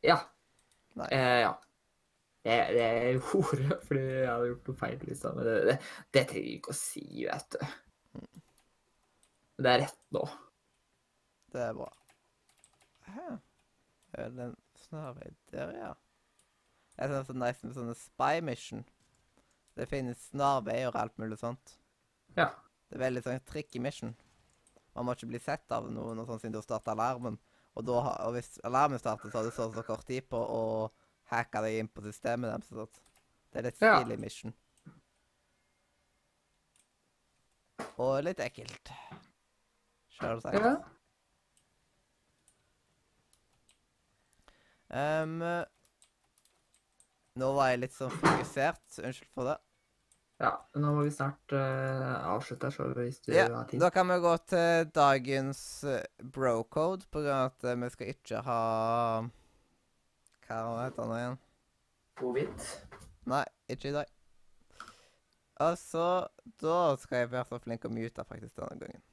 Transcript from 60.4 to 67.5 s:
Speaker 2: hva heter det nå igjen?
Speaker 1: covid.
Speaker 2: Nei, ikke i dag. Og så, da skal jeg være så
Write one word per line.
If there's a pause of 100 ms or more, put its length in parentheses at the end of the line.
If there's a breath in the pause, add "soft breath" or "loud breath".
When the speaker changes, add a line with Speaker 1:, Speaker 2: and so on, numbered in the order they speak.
Speaker 2:
hva
heter
det
nå
igjen? (760)
Speaker 1:
covid. (400)
Speaker 2:
Nei, (240)
ikke
i
dag. (1500 loud breath)
Og
så, (300)
da
skal
jeg
være
så